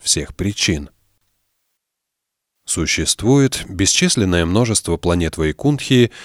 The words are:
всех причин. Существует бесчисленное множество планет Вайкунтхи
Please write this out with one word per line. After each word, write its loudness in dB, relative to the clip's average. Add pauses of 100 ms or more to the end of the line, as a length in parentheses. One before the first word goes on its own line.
всех -4
причин. -4 (1800)
Существует 0
бесчисленное 2
множество 0
планет 0
Вайкунтхи 2 (140)